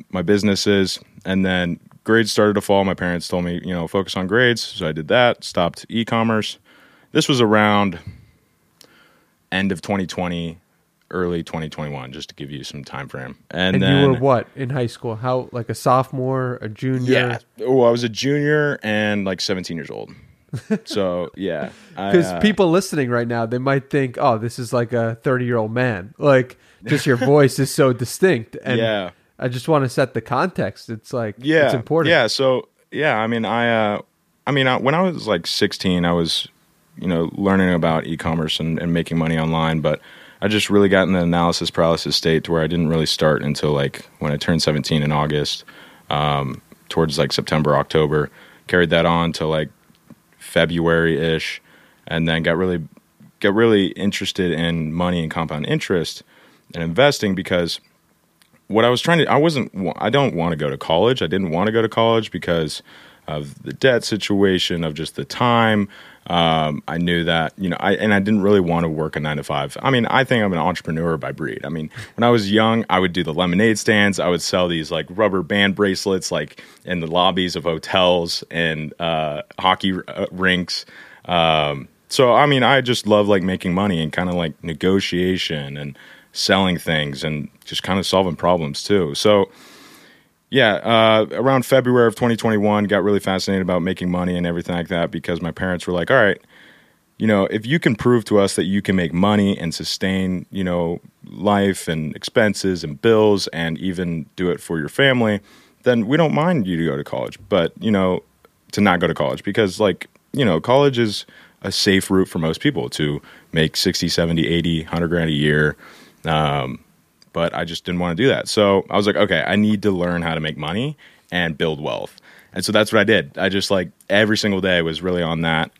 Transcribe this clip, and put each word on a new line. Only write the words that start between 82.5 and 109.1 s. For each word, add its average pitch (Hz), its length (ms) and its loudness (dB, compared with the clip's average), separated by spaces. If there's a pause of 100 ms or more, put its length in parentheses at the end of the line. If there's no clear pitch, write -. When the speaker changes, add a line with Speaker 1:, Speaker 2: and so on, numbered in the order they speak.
Speaker 1:
I 131 180 4
just 123 260 -2
love, 104 220 4
like, 101 140 4
making 92 320 -2
money 92 280 0
and 78 100 -4
kinda, 90 200 -2
like, 85 220 -2 (100)
negotiation 87 1120 -2
and 71 220 -12 (360)
selling 95 440 2
things 73 440 -4
and 76 260 -6 (160)
just - 180 -10
kinda 92 200 -2
solving 92 320 2
problems 82 480 0
too. 87 320 0
So, 104 360 2 (960)
yeah, 117 280 4
uh, 110 560 4
around 127 340 0
February 123 400 4
of 110 80 0
twenty 120 220 0
twenty-one, 104 480 2
got 98 200 2
really 101 160 2
fascinated 95 400 -2
about 90 220 0
making 90 280 -4
money 90 240 -2
and 87 120 -2
everything 85 280 -4
like 85 140 -4
that 85 220 -2
because 85 320 -6
my 85 80 -6
parents 90 360 -6
were 90 60 -4
like, 87 180 -2
"All 135 60 4
right, 104 240 2 (800)
you - 80 -2
know, 101 240 4
if 107 160 -6
you 151 120 0
can 143 160 2
prove 120 300 2
to 104 140 2
us 98 180 2
that 92 80 0
you 95 160 0
can 98 160 0
make 82 160 0
money 101 460 2
and 82 160 -6
sustain, 95 760 -4
you 95 140 -6
know, 87 380 -2 (240)
life 98 600 0
and 78 300 -4
expenses 95 640 0
and 73 200 -8
bills 107 460 4
and 82 300 -6
even 87 460 -4 (120)
do 90 140 -2
it 82 80 -2
for 85 200 -6
your 73 100 -4
family, 123 500 2 (440)
then 120 240 2
we 135 100 0
don't 160 160 2
mind 147 340 0
you 90 120 -2
to 82 80 0
go 71 100 -2
to 71 80 -6
college, 60 340 -8 (120)
but, 87 280 2
you 110 120 -2
know, 95 320 2 (480)
to - 100 -2
not 90 200 4
go 90 60 2
to 80 80 2